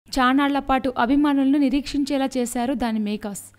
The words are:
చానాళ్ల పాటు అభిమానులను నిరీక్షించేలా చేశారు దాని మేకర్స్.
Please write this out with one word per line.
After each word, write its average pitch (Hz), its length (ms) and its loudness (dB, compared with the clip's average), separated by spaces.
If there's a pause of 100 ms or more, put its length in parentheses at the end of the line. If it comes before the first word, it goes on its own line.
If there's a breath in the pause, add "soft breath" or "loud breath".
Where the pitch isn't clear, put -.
(200)
చానాళ్ల 277 400 2
పాటు 269 380 -2
అభిమానులను 277 600 2
నిరీక్షించేలా 277 800 0
చేశారు 240 360 -2
దాని 220 260 -2
మేకర్స్. 208 440 -6 (160)